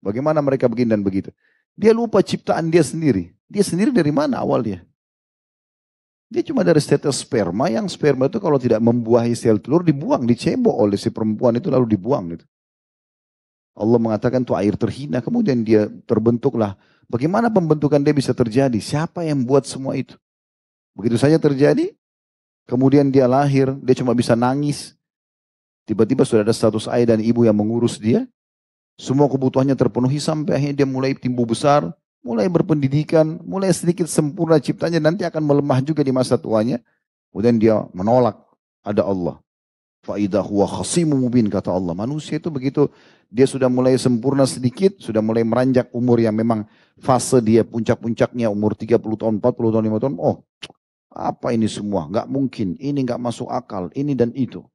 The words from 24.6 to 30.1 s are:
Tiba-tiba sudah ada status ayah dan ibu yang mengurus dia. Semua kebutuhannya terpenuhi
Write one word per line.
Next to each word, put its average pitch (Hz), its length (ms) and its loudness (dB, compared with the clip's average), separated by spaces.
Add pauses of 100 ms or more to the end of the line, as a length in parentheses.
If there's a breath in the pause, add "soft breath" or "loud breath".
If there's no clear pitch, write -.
Tiba-tiba 110 400 0
sudah 107 240 2
ada 113 80 0
status 110 400 -2
ayah 117 240 2
dan - 0 -
ibu 117 240 0
yang 107 160 4
mengurus 117 400 -2
dia. 139 320 -2 (640)
Semua 143 320 0
kebutuhannya 135 480 0
terpenuhi 127 480 0